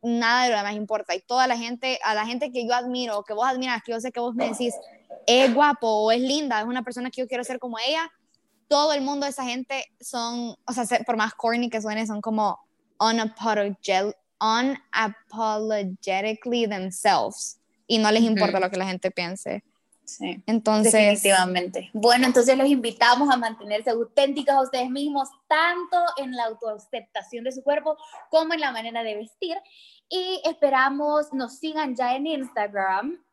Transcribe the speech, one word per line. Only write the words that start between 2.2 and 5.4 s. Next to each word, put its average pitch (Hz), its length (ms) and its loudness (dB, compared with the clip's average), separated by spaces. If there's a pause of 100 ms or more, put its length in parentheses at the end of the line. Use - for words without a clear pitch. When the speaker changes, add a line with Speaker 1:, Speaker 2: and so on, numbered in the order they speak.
Speaker 1:
gente 247 260 -6
que 247 140 -4
yo 240 80 0
admiro, 247 500 -4
que - 80 -10
vos 226 160 0
admiras, 254 340 -4
que 240 100 -10
yo 226 80 -6
sé 247 120 -8
que 240 80 -8
vos 240 140 -4
me 240 160 -2
decís, 240 240 -4 (520)
"Es 247 280 6